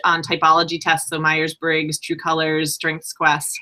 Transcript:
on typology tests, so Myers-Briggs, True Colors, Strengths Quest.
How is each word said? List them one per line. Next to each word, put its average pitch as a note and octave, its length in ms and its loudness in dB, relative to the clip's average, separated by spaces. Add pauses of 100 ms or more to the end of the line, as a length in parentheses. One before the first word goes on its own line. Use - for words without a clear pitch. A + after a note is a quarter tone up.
on E3+ 180 2
typology D#3+ 580 2
tests, D#3+ 300 0
so D#3+ 80 -4
Myers-Briggs, D#3 800 0
True - 180 -6
Colors, D#3+ 600 -2
Strengths D#3+ 360 -6
Quest. D3+ 500 0